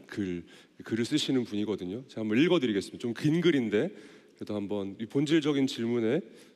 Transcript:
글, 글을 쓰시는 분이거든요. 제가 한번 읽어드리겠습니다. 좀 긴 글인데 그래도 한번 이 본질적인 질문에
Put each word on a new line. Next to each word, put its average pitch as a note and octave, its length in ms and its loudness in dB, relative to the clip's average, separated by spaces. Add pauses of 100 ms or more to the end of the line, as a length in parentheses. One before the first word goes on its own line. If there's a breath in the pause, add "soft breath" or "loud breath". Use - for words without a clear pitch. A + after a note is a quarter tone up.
글, F2+ 380 -4 (400 loud breath)
글을 A#2 200 0
쓰시는 C3+ 400 0
분이거든요. G#2 640 -4
제가 - 140 -12
한번 G#2+ 180 2
읽어드리겠습니다. C3 640 2
좀 A#2 120 -2
긴 D#3 260 2
글인데 C3+ 500 2 (460 loud breath)
그래도 G#2 180 -8
한번 G2 460 -4
이 A2 60 -6
본질적인 C#3 600 2
질문에 A#2+ 540 0 (360 loud breath)